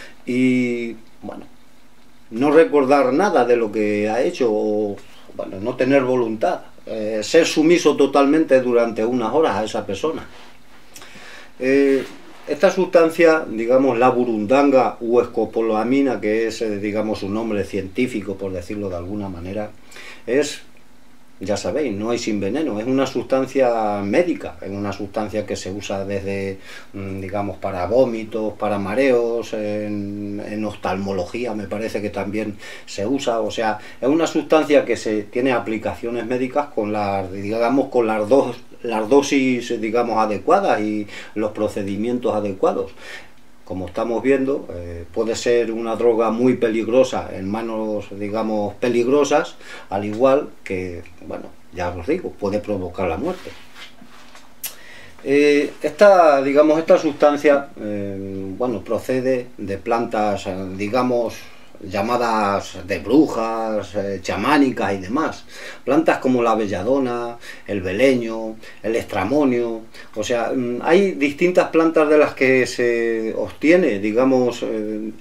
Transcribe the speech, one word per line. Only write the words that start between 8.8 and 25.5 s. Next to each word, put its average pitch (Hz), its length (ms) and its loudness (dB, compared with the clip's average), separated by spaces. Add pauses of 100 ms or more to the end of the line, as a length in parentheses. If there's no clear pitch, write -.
unas 117 280 0
horas 143 240 2
a 107 80 -2
esa 107 220 -6
persona. 117 400 -6 (1300)
Eh, 135 440 4 (440)
esta 180 220 4
sustancia, 170 760 4
digamos, 117 520 2
la 127 100 6
burundanga 120 920 2
u 120 200 4
escopolamina, 113 1000 0
que 107 280 0
es, 110 160 -6
eh, 104 160 -2
digamos, 104 400 -4
su 98 100 -6
nombre 107 340 -2
científico, 101 760 -4
por 95 160 -6
decirlo 101 360 -8
de 90 80 -6
alguna 98 320 -8
manera, 95 420 -8 (560)
es, - 360 0 (800)
ya 98 180 -2
sabéis, 117 340 -2
no 107 160 -4
hay 120 100 -2
sin 107 220 -4
veneno, 107 400 -2
es 113 60 -8
una 135 200 2
sustancia 120 960 0
médica, 131 600 -2
es 95 80 -10
una 101 240 -6
sustancia 104 500 -6
que 101 120 -6